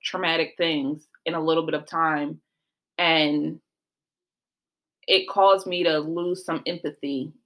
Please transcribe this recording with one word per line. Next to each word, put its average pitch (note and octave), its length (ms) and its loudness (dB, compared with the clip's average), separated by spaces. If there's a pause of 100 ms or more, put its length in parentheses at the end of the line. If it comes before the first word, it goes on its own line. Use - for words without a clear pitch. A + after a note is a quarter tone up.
traumatic E3 540 -2
things D3+ 500 -2 (200)
in E3 80 -2
a D#3+ 60 -4
little D#3+ 240 2
bit D3+ 100 -4
of D3+ 120 -4
time, D#3+ 540 -2 (560)
and D#3 640 2 (1500)
it F#3+ 220 2
caused G3 380 4
me F3+ 180 -2
to D#3 160 4
lose F3 440 -4
some E3 220 -4
empathy D3+ 680 -6 (140)